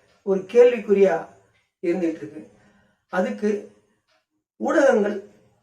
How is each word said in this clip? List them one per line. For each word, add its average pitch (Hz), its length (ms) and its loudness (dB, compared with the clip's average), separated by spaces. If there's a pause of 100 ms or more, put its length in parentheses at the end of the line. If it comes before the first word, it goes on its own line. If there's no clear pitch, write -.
(260)
ஒரு 190 140 -2
கேள்விக்குறியா 208 760 2 (680)
இருந்துட்டு 170 360 -4
இருக்கு. 147 220 -16 (720)
அதுக்கு 208 360 -4 (1120)
ஊடகங்கள் 254 540 2 (480)